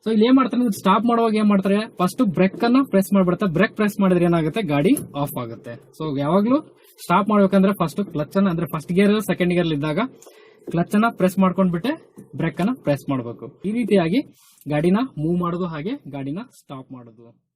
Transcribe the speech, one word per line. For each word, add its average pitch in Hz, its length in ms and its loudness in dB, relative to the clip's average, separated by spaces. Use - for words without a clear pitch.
So 220 60 -2
ಇಲ್ಲಿ 214 140 4
ಏನ್ 262 100 6
ಮಾಡ್ತಾರೆ 247 260 2
ಅಂದ್ರೆ 220 160 -2
ಸ್ಟಾಪ್ 214 260 2
ಮಾಡುವಾಗ 233 300 2
ಏನ್ 214 140 2
ಮಾಡ್ತಾರೆ, 196 300 2
ಫಸ್ಟ್ 180 240 0
ಬ್ರೇಕ್ 190 420 0
ಅನ್ನ 240 120 4
ಪ್ರೆಸ್ 196 240 2
ಮಾಡ್ಬಿಡ್ತಾರೆ. 180 380 2
ಬ್ರೇಕ್ 185 240 0
ಪ್ರೆಸ್ 208 240 -2
ಮಾಡಿದ್ರೆ 180 240 4
ಏನಾಗುತ್ತೆ, 170 380 0
ಗಾಡಿ 147 300 2
ಆಫ್ 139 260 -6
ಆಗುತ್ತೆ. 117 320 -14
So 147 300 -6
ಯಾವಾಗ್ಲೂ 202 380 2
ಸ್ಟಾಪ್ 202 240 2
ಮಾಡ್ಬೇಕಂದ್ರೆ 196 440 4
ಫಸ್ಟ್ 175 280 -4
ಕ್ಲಚ್ 151 240 -6
ಅನ್ನ, 196 120 2
ಅಂದ್ರೆ 165 180 -2
ಫಸ್ಟ್ 156 260 -8
ಗೇರ್, 202 280 4
ಸೆಕೆಂಡ್ 175 340 -2
ಗೇರ್ 175 120 2
ಇದ್ದಾಗ 151 320 -2
ಕ್ಲಚ್ 170 240 -2
ಅನ್ನ 214 100 4
ಪ್ರೆಸ್ 185 220 0
ಮಾಡ್ಕೊಂಡ್ಬಿಟ್ಟೆ 185 540 0
ಬ್ರೇಕ್ 156 240 -4
ಅನ್ನ 202 100 0
ಪ್ರೆಸ್ 143 280 -4
ಮಾಡ್ಬೇಕು. 120 560 -8
ಈ 208 60 -4
ರೀತಿಯಾಗಿ 202 480 0
ಗಾಡಿನ 151 280 2
ಮೂವ್ 170 220 -2
ಮಾಡೋದು, 175 260 -4
ಹಾಗೆ 165 280 -8
ಗಾಡಿನ 139 300 -10
ಸ್ಟಾಪ್ 131 340 -18
ಮಾಡೋದು. 117 640 -20